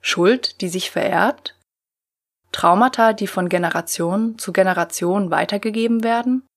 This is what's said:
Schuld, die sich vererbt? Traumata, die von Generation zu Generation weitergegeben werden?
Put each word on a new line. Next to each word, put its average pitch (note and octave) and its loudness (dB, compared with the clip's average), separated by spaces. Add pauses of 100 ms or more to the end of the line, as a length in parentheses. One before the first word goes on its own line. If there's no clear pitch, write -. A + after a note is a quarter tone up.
Schuld, G#3+ 0
die F#3 -4
sich F#3 -6
vererbt? - -2 (920)
Traumata, A3+ 4
die G3+ -4
von F3+ -2
Generation F3 -2
zu - -10
Generation F3+ 0
weitergegeben A3 -2
werden? A#3+ 0 (100)